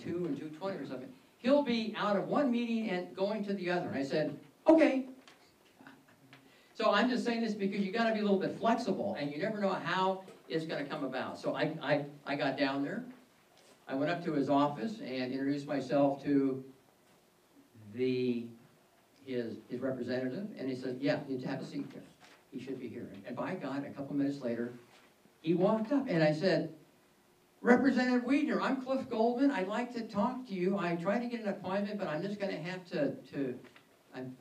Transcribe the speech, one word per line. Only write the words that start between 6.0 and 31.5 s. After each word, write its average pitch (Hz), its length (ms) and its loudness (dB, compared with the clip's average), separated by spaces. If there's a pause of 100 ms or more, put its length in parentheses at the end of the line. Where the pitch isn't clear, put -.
So 214 180 4
I'm 226 160 6
just 240 160 2
saying 233 180 2
this 208 120 0
because 196 260 0
you 190 120 0
gotta 226 200 2
be 208 80 0
a - 20 0
little 196 160 4
bit 156 200 -2
flexible, 226 600 0
and 143 140 -4
you 147 60 -8
never 202 220 -2
know 196 100 2
how 180 520 0 (260)
it's 160 160 -2
gonna 156 200 -4
come 151 200 -6
about. 120 340 -6
So 139 160 -4
I, 151 280 -2
I, 147 220 2 (200)
I 143 120 -4
got 143 200 0
down 139 260 0
there. 180 220 -4 (800)
I 131 100 -6
went 151 140 2
up 170 140 -2
to 156 80 -2
his 139 160 2
office 143 520 2
and 127 320 -4
introduced 139 340 -2
myself 139 580 2
to 135 400 2 (1300)
the, 127 520 0 (800)
his, 117 300 -4 (120)
his 123 120 -6
representative, 127 640 -2 (100)
and 131 120 -6
he 127 80 -4
said, 127 240 -6
"Yeah, 143 180 0 (100)
you 131 180 -4
have 135 140 -4
a - 60 -8
seat 143 260 -8
there. - 120 -16 (480)
He 123 80 -10
should 127 180 -8
be 120 100 -10
here." 107 200 -10 (180)
And 120 100 -8
by 139 200 -4
God, 139 280 -6
a - 60 -10
couple 143 240 -8
minutes 139 260 0
later, 120 320 -2 (680)
he 165 140 2
walked 214 360 2
up, 277 180 2
and 165 140 4
I 151 100 6
said, 160 400 2 (880)
"Representative 247 640 6
Weidner, 220 400 2
I'm 254 200 0
Cliff - 280 -2
Goldman. 240 400 4
I'd 185 180 0
like 240 260 -2
to 226 80 -6
talk 220 440 0
to 190 80 -8
you. 190 240 2
I 175 160 0
tried 196 280 2
to 240 40 -2
get 233 140 -4
an 208 80 -4
appointment, 190 500 -2